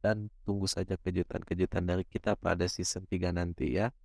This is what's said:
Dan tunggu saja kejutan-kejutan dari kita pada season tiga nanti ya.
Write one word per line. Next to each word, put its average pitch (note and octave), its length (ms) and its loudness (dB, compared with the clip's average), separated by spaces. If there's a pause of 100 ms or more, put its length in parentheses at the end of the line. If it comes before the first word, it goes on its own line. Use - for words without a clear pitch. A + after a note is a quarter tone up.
Dan G#2+ 320 0 (100)
tunggu G2+ 220 0
saja F#2 320 0
kejutan-kejutan F2+ 880 0
dari F2+ 180 2
kita - 320 -2
pada F2 300 0
season F#2 400 -4
tiga F2+ 260 0
nanti F2 480 -2
ya. A#2 140 0 (120)